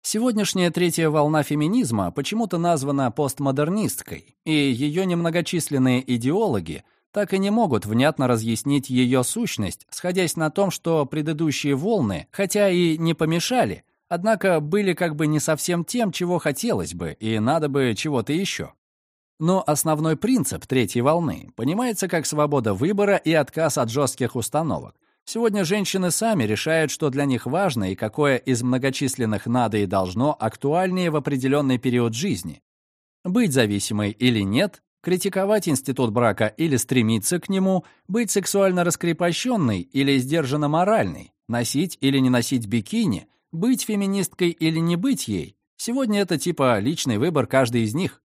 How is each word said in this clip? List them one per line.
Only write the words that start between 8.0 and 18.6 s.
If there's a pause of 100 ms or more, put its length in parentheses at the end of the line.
разъяснить
её
сущность,
сходясь
на
том,
что
предыдущие
волны,
хотя
и
не
помешали, (260)
однако
были
как
бы
не
совсем
тем,
чего
хотелось
бы,
и
надо
бы
чего-то
ещё. (680)